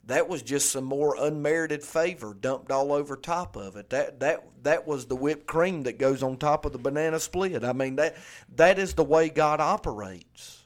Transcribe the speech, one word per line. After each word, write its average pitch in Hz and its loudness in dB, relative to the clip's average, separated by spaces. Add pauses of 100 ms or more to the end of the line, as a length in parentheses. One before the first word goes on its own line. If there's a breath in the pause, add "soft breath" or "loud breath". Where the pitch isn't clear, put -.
That 131 0
was 143 -6
just 135 0
some 135 -4
more 139 0
unmerited 151 0
favor 160 -4
dumped 131 -4
all 139 2
over 143 0
top 170 -6
of 98 -12
it. 101 -12
That, 139 -2
that, 165 0 (200)
that 151 2
was 135 -4
the 127 -4
whipped 147 -2
cream 165 0
that 120 -4
goes 131 2
on 131 -2
top 151 0
of 143 -2
the 131 -10
banana 156 0
split. 180 -2
I 123 0
mean, 131 -2
that, 156 0 (380 loud breath)
that 185 6
is 190 -2
the 160 4
way 156 4
God 151 2
operates. 104 -6